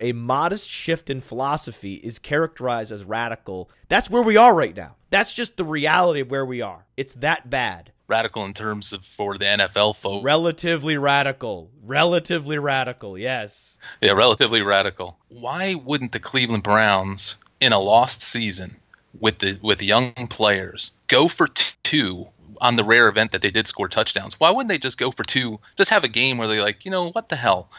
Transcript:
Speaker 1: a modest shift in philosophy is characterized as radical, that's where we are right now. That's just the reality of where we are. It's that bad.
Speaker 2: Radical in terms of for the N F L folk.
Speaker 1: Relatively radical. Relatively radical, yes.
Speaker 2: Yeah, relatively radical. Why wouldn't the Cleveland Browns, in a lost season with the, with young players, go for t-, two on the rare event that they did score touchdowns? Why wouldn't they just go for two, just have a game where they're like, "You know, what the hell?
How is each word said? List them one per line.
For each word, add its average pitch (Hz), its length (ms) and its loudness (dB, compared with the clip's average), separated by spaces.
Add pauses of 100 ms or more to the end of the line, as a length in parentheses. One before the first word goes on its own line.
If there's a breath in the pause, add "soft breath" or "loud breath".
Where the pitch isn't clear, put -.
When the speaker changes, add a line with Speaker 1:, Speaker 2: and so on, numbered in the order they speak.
Speaker 1:
a 123 100 -4
modest 135 580 -2
shift - 400 -6
in 131 120 -6
philosophy 127 760 -8
is 113 240 -14
characterized 127 720 -4
as 101 140 -14
radical, 110 640 -8 (160)
that's 202 220 0
where 233 120 2
we 220 140 4
are 226 180 8
right 127 220 0
now. - 220 -16 (120)
That's 202 240 0
just - 220 -8
the 185 80 -4
reality 156 560 2
of 127 100 -6
where 135 160 -2
we 127 160 -6
are. 95 240 -10 (120)
It's 139 160 -8
that 143 360 -4
bad. 110 440 -6 (160)
Speaker 2:
Radical 113 340 -2
in 98 100 -10
terms 107 380 -8
of 95 140 -12
for 101 320 -8
the 98 100 0
N 101 140 4
F 95 160 0
L 104 160 4
folk. 98 300 -6
Speaker 1:
Relatively 160 760 0
radical. 135 720 -2 (100)
Relatively 156 760 -2
radical, 127 600 -4
yes. 113 600 -8 (240 loud breath)
Speaker 2:
Yeah, 101 100 6
relatively 110 500 4
radical. 98 560 0 (120)
Why 147 460 -6
wouldn't 135 360 -4
the 113 80 -6
Cleveland 117 440 -2
Browns, 101 760 2 (240)
in 131 100 4
a 104 80 4
lost 113 420 4
season 95 540 -4 (420)
with 110 220 -2
the, 98 220 -4
with 104 200 0
young 117 300 2 (160)
players, 98 640 -2 (160)
go 143 220 6
for - 180 0
t-, - 260 -2 (100)
two 98 440 -2 (320)
on 120 160 4
the 113 80 2
rare 117 240 6
event 107 240 2
that - 100 -4
they 101 100 0
did 110 160 0
score 98 200 -4
touchdowns? - 520 -4
Why 160 120 6
wouldn't 240 180 0
they 160 80 0
just 131 200 -4
go 123 140 -2
for 120 120 -8
two, 117 360 -4 (180 soft breath)
just 196 140 2
have 208 120 4
a 131 60 0
game 123 280 0
where 113 120 -2
they're 107 120 0
like, 104 220 -2
"You 190 80 -8
know, 175 200 -4
what 226 180 -6
the 151 80 -6
hell? 98 420 0